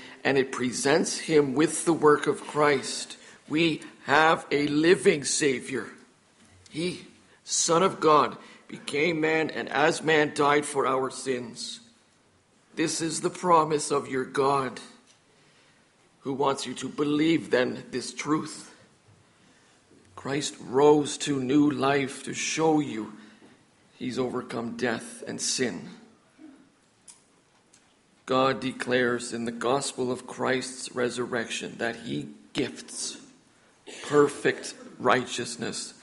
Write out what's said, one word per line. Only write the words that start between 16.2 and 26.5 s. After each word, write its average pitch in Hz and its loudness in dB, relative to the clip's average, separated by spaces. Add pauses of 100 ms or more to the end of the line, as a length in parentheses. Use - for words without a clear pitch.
who 139 -6
wants 139 -2
you 123 -6
to 131 -8
believe 147 0
then 120 0
this 123 -8
truth. - -6 (1400)
Christ 143 -6
rose 139 6
to 139 -2
new 147 4
life 135 0
to - -8
show 156 2
you 117 -4 (840)
he's 127 -4
overcome 117 -6
death 117 -4
and 117 -8
sin. 104 -4 (2250)